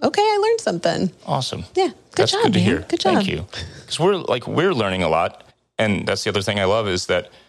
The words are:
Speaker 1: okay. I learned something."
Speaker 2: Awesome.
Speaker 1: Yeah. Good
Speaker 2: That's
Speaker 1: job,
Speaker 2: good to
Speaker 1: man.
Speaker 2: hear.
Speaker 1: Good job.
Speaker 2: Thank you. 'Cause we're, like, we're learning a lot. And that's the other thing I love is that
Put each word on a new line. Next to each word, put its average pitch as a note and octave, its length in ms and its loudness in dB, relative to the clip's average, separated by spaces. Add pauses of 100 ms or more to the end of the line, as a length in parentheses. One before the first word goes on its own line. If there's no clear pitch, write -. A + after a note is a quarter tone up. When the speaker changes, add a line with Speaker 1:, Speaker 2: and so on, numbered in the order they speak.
Speaker 1:
okay. - 200 2
I G#4+ 200 4
learned A4+ 180 2
something." E3+ 500 0 (140)
Speaker 2:
Awesome. C3+ 400 -4 (100)
Speaker 1:
Yeah. F#4 120 0
Good C#4 80 -6 (220)
Speaker 2:
That's - 160 2
Speaker 1:
job, G4+ 100 -2
Speaker 2:
good G#4 100 4
to F3+ 60 2
Speaker 1:
man. F3+ 100 4
Speaker 2:
hear. - 180 2
Speaker 1:
Good E4+ 140 -4
job. - 140 2
Speaker 2:
Thank G3 140 2
you. E2 180 -6 (400)
'Cause - 120 -8
we're, F#3+ 180 2
like, B2+ 300 -2
we're E3 280 0
learning F#2+ 280 0
a E2+ 60 2
lot. E2 340 0 (360)
And G#2 280 0
that's G2 180 -2
the A2 60 -2
other G2 120 0
thing G#2 180 -2
I G2 40 0
love G#2 240 2
is F#2 180 -2
that F2+ 220 0 (200)